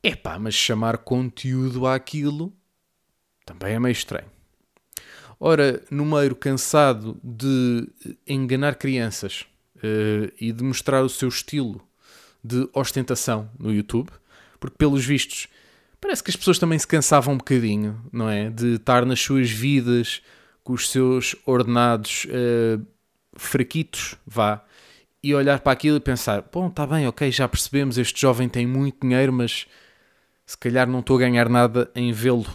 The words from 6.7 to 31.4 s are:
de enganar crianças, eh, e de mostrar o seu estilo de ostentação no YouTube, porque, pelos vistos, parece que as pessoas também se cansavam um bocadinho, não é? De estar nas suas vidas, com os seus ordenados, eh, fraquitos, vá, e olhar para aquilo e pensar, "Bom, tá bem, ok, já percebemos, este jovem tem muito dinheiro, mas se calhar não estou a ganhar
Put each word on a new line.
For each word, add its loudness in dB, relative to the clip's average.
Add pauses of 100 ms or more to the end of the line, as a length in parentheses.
de 0 (380)
enganar 0
crianças, -4 (340)
eh, 0
e -4
de -6
mostrar 0
o 0
seu -4
estilo -4 (600)
de -2
ostentação -2
no -4
YouTube, -2 (480)
porque, -12
pelos 2
vistos, -2 (540)
parece -4
que -4
as -4
pessoas 2
também 2
se -2
cansavam 2
um -2
bocadinho, 0
não -2
é? -2
De 0
estar 4
nas 0
suas 2
vidas, 0 (420)
com -6
os -4
seus 2 (100)
ordenados, 2
eh, 2 (560)
fraquitos, -4 (100)
vá, 0 (580)
e 0
olhar 2
para 2
aquilo 2
e 2
pensar, -2
"Bom, -2
tá -4
bem, 0
ok, 0
já 0
percebemos, -2
este -2
jovem 2
tem -2
muito -2
dinheiro, 2
mas -4 (760)
se -16
calhar 2
não -2
estou 2
a 4
ganhar 4